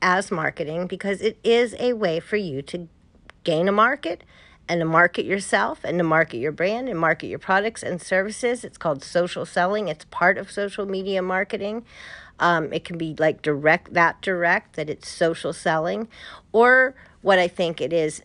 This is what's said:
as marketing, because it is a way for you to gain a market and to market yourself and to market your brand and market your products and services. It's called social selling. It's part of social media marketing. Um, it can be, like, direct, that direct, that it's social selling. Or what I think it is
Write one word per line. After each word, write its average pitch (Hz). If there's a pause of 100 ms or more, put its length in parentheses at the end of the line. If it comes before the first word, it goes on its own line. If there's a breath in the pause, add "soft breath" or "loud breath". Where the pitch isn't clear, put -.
as 185
marketing, 160
because 190
it 214
is 233
a 247
way 190
for 190
you 156
to 170 (560)
gain 165
a 202
market 247 (440 soft breath)
and 170
to 165
market 165
yourself 202
and 160
to 175
market 160
your 139
brand 208
and 185
market 165
your 90
products 202
and 175
services. 214
It's -
called 147
social 175
selling. 196
It's 156
part 185
of 196
social 202
media 190
marketing. 202 (560 loud breath)
Um, 165
it 165
can 170
be, 160
like, 156
direct, 151
that 170
direct, 180
that 151
it's -
social 165
selling. 180 (420 loud breath)
Or 254 (260 loud breath)
what 190
I 180
think 170
it 147
is 156